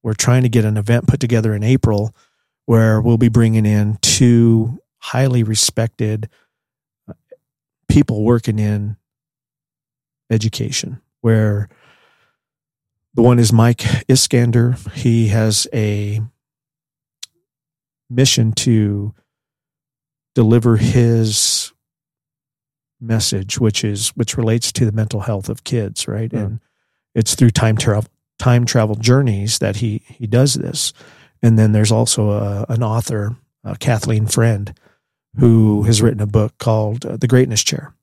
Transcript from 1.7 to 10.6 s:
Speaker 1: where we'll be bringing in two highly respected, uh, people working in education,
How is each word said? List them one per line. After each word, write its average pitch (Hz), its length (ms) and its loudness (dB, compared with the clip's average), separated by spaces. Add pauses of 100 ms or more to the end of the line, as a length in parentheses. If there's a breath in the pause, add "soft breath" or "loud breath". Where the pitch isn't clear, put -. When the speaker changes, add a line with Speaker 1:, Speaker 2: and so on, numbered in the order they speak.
Speaker 1:
where 113 340 4
we'll 117 160 2
be 120 100 4
bringing 113 380 2
in 104 360 0
two 117 760 2 (200)
highly 123 440 -2
respected, 110 840 -4 (800)
uh, - 40 -18 (760)
people 113 340 2
working 113 360 0
in 104 360 -4 (1300)
education, 113 680 -4 (220)